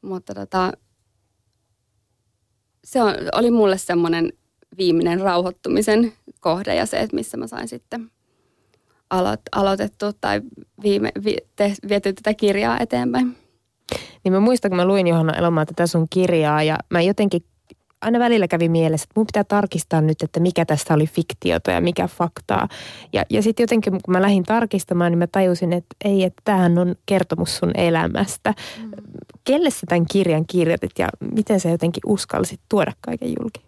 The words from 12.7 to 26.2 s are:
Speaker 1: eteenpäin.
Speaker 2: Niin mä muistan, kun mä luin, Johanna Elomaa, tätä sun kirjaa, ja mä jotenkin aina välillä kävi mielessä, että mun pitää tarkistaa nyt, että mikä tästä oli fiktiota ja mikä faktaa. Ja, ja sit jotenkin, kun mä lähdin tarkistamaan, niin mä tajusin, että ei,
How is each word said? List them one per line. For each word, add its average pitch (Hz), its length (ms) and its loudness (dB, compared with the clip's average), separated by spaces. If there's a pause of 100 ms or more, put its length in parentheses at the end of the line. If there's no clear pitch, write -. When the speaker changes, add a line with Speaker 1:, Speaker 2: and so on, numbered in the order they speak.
Speaker 1:
eteenpäin. 247 580 -2 (840)
Speaker 2:
Niin 185 80 2
mä 190 80 4
muistan, 220 320 2
kun 185 40 -2
mä 180 100 2
luin, 190 220 4
Johanna 165 260 2
Elomaa, 165 320 2
tätä 170 220 -2
sun 165 220 0
kirjaa, 160 540 2
ja 156 140 0 (120)
mä 175 120 2
jotenkin 190 420 0 (580)
aina 233 180 0
välillä 233 280 2
kävi 170 220 2
mielessä, 160 340 2
että - 160 -4
mun 220 60 2
pitää 208 180 -2
tarkistaa 190 580 0
nyt, 156 200 0
että 160 180 -4
mikä 170 260 2
tästä 151 280 0
oli 156 140 4
fiktiota - 640 -2
ja 87 100 2
mikä 175 260 0
faktaa. - 600 -4 (460)
Ja, - 160 0
ja 214 140 0
sit 220 160 0
jotenkin, 226 320 2
kun 180 200 -4
mä 185 100 2
lähdin 196 220 4
tarkistamaan, 180 680 0
niin 170 80 2
mä 170 80 2
tajusin, 180 460 2
että 175 220 -6 (100)
ei, 196 180 2